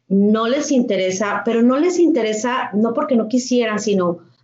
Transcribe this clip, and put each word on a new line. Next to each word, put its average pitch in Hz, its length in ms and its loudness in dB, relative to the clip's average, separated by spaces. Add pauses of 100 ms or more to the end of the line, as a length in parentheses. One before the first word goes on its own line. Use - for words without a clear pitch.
no 214 400 2
les 285 240 -2
interesa, 202 720 0
pero 233 160 0
no 247 160 4
les 349 200 0
interesa, 247 760 0
no 226 200 0
porque 294 220 -2
no 226 120 2
quisieran, 240 520 -2
sino 185 400 -2 (240)